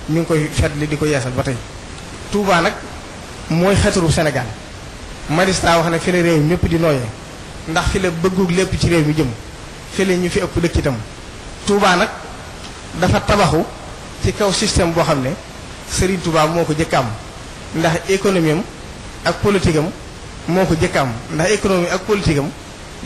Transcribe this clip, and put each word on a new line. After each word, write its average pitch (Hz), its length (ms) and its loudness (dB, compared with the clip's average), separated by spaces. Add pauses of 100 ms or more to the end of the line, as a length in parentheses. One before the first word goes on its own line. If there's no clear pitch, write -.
mi 156 120 2
ngi 160 60 0
koy 156 260 2
feddali, 147 340 0
di 151 100 -2
ko 151 100 0
yeesal 131 260 0
ba 131 100 0
tey. 131 140 -2 (720)
Touba 196 300 4
nag 202 120 2 (800)
mooy 180 240 4
xetaru 185 360 4
Sénégal. 143 340 2 (840)
Marista 170 480 4
wax 165 120 2
ne 165 80 2
fi 180 140 0
la 180 100 4
réew 170 180 4
mi 151 100 4
mépp 175 180 2
di 165 100 2
nooyee, 156 220 4 (680)
ndax 165 220 0
fi - 100 0
la 185 100 2
bëggug 180 400 2
lépp 185 280 2
ci 160 100 2
réew 170 160 4
mi 151 100 2
jëm, 151 140 2 (640)
fi 190 120 0
la 190 100 4
ñu 180 140 2
fi 196 120 0
ëpp 170 200 -2
dëkk 165 160 0
itam. 147 200 2 (720)
Touba 202 300 4
nag 214 120 2 (920)
dafa 185 200 4
tabaxu 180 440 4 (580)
ci 185 100 2
kaw 202 200 2
système 180 400 2
boo 165 100 4
xam 143 200 2
ne 127 80 0 (580)
Serigne 185 320 0
Touba 156 260 4
moo 165 180 2
ko 156 100 0
jëkk 156 200 0
am, 135 120 2 (680)
ndax 165 160 2 (180)
économie 190 420 2
am 165 100 2 (640)
ak 170 160 0
politique 185 360 2
am 160 140 2 (560)
moo 185 200 2
ko 160 80 2
jëkk 170 220 0
am, 139 120 2 (240)
ndax 165 200 0
économie 190 380 2
ak 185 120 0
politique 175 360 2
am 143 100 -2 (580)